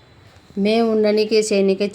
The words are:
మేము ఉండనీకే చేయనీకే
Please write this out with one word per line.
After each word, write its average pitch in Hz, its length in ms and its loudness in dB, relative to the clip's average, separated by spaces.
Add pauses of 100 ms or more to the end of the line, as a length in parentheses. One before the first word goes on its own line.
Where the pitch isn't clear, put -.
(680)
మేము 226 300 0
ఉండనీకే 214 560 0
చేయనీకే 196 420 0